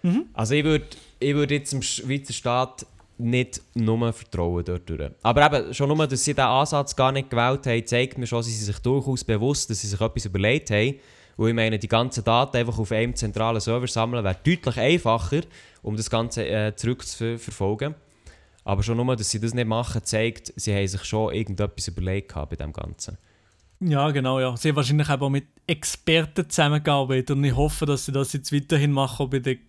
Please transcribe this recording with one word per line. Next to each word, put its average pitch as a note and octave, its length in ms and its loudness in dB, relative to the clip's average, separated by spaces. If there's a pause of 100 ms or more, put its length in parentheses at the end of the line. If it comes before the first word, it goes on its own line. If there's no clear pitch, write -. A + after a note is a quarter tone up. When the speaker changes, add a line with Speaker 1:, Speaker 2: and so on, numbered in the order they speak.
Speaker 1:
Mhm. G3 320 2
Speaker 2:
Also A2 200 0
ich D3 100 4
würd, D3+ 320 2 (240)
ich C#3+ 140 2
würd D3 180 2
jetzt C#3+ 200 -2
dem C3 100 -2
Schweizer C3+ 500 -6
Staat B2+ 520 -2 (340)
nicht B2+ 440 -2 (120)
nur A2+ 380 0
vertrauen F2 500 -2
dort F2 280 -6
durch. D2 200 -6 (120)
Aber C3 240 6
eben, C#3 260 2
schon C#3+ 160 0
nur, D#3 180 2
dass B2+ 160 -2
sie D3 120 0
diesen C3 140 2
Ansatz C#3+ 460 2
gar C3 180 2
nicht C3+ 180 -4
gewählt B2+ 360 2
haben, A#2 200 0
zeigt B2+ 320 0
mir B2 80 -4
schon, A#2 160 -2
sie A#2 100 -6
sind G#2+ 140 -4
sich G#2 160 -4
durchaus C3+ 420 0
bewusst, A#2 460 0
dass G#2 100 -2
sie G#2+ 60 -6
sich G2+ 140 -4
etwas A2 260 -2
überlegt G#2 440 0
haben. A2+ 260 2 (420)
Und A2 100 2
ich A#2 60 2
meine, A2 240 2
die G#2 100 -6
ganzen A#2 360 0
Daten B2 340 4
einfach A#2 200 0
auf A2 140 -2
einem A#2 220 0
zentralen A2 460 -2
Server B2 260 -2
sammeln, A#2 380 -2
wäre F#2 200 0
deutlich D3 340 0
einfacher, C3+ 600 2 (420)
um G#2+ 140 -4
das A2 140 -4
Ganze, A2+ 360 -2
äh, G#2+ 300 -2
zurückzuverfolgen. A#2 1160 -4 (680)
Aber G2 180 0
schon A2+ 160 0
nur, B2 180 2
dass G#2+ 140 -4
sie G#2+ 100 -2
das A2+ 140 -2
nicht B2 120 0
machen, A2+ 380 -2
zeigt, A2+ 520 -2
sie G#2 180 -2
haben G2 140 2
sich F#2+ 160 -6
schon A2 280 0
irgendetwas G2+ 560 -4
überlegt F#2 420 -4
gehabt D2 200 -8
bei - 60 -6
dem D2 160 -8
Ganzen. - 440 -10 (640)
Speaker 1:
Ja, D3+ 300 2
genau, C3 300 0
ja. B2+ 160 0
Sie D#3 140 0
haben C#3+ 60 2
wahrscheinlich D3 320 2
eben C#3+ 140 0
auch C#3 80 0
mit C#3 160 0 (200)
Experten D#3+ 840 0
zusammengearbeitet C#3+ 840 2
und C#3 120 2
ich B2+ 120 2
hoffe, D3 300 2
dass C#3+ 200 0
sie C#3 60 -6
das C3+ 200 0
jetzt C#3+ 200 -4
weiterhin C#3+ 400 2
machen, C3+ 340 0
auch B2 40 -8
bei C#3 80 0
der B2+ 180 -2 (120)